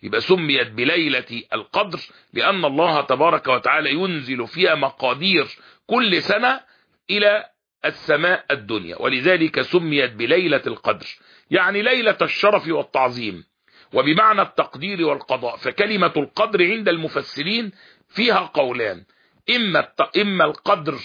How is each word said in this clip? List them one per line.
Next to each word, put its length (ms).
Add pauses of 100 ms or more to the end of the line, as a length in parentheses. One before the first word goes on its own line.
يبقى 180
سميت 500
بليلة 720 (100)
القدر 460 (340)
لأن 320
الله 360
تبارك 480
وتعالى 420
ينزل 560
فيها 280
مقادير 720 (400)
كل 360
سنة 380 (500)
إلى 340 (400)
السماء 680
الدنيا، 520
ولذلك 580
سميت 520
بليلة 540
القدر، 400 (440)
يعني 320
ليلة 400
الشرف 460
والتعظيم، 760 (480)
وبمعنى 500
التقدير 640
والقضاء، 500
فكلمة 600
القدر 480
عند 240
المفسرين 840 (360)
فيها 460
قولان، 500 (520)
إما 240
الت-، 380
إما 260
القدر 500 (100)